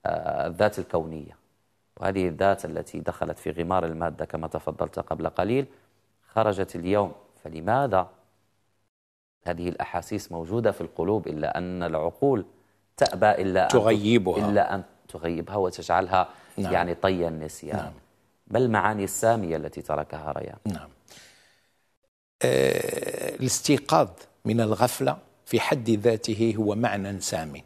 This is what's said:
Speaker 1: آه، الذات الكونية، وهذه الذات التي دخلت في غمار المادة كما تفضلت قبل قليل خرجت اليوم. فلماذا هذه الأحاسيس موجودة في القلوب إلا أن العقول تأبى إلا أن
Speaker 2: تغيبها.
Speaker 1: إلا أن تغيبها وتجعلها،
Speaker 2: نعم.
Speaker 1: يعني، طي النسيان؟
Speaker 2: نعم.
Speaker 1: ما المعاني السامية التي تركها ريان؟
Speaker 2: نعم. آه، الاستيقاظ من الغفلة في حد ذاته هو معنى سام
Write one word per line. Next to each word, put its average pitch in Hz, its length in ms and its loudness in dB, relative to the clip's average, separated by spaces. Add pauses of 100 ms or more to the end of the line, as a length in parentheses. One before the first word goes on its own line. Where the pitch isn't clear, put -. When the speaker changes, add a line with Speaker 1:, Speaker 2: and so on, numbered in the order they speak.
Speaker 1:
آه، 80 420 -2
الذات 98 320 2
الكونية، 80 580 -4 (600)
وهذه 95 300 0
الذات 95 380 2
التي 82 340 -8
دخلت 80 400 -4
في 80 120 -6
غمار 85 340 0
المادة 80 400 -4
كما 80 220 -8
تفضلت 82 520 -6
قبل 82 300 -4
قليل 117 360 0 (680)
خرجت 101 420 0
اليوم. 95 360 0 (320)
فلماذا 92 640 0 (1400)
هذه 87 240 -4
الأحاسيس - 600 -6
موجودة 98 400 0
في 90 100 -8
القلوب 85 460 -2
إلا 76 300 -2
أن 90 260 -4
العقول 85 640 0 (520)
تأبى 107 340 4
إلا 95 320 2
أن - 60 2
Speaker 2:
تغيبها. 104 800 4
Speaker 1:
إلا 101 260 4
أن 92 80 -6 (260)
تغيبها 85 460 -6
وتجعلها، 90 720 0 (300)
Speaker 2:
نعم. 92 160 -2
Speaker 1:
يعني، 87 220 0
طي 90 320 0
النسيان؟ 78 500 -8
Speaker 2:
نعم. 73 140 -8 (560)
Speaker 1:
ما - 100 -2
المعاني 107 460 2
السامية 98 540 0
التي 76 240 -8
تركها 76 560 -6
ريان؟ - 180 -10 (100)
Speaker 2:
نعم. 87 240 -6 (1500)
آه، - 920 0
الاستيقاظ 135 720 2 (380)
من 117 160 2
الغفلة 123 560 2 (280)
في 117 140 2
حد 117 300 0
ذاته 110 720 2
هو 104 160 2
معنى 101 460 -2
سام 80 320 -6 (120)